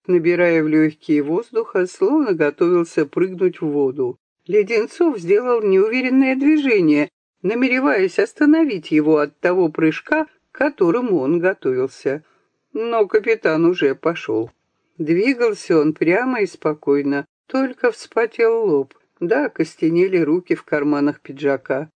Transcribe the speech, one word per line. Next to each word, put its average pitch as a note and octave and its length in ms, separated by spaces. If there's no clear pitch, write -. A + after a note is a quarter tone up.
набирая E3+ 560
в D3+ 60
лёгкие D#3 540
воздуха, F#3+ 640
словно A#3 480
готовился E3+ 720
прыгнуть F3+ 540
в E3+ 60
воду. C#3 520
Леденцов A3 720
сделал A3 440
неуверенное B3+ 760
движение, A#3 720
намереваясь A#3+ 760
остановить C#4+ 720
его D3+ 280
от D3 220
того F3+ 300
прыжка, E3 560
к - 60
которому A#3 600
он C#3+ 180
готовился. C#3+ 840
Но A3+ 340
капитан G3+ 580
уже E3 300
пошёл. A#2 560
Двигался G3+ 800
он D3+ 160
прямо A3 480
и G3 40
спокойно, C#3+ 800
только C4 440
вспотел A3+ 760
лоб, C#3+ 280
да A3+ 280
костенели E3+ 680
руки E3+ 360
в - 100
карманах D3 560
пиджака. C#3 760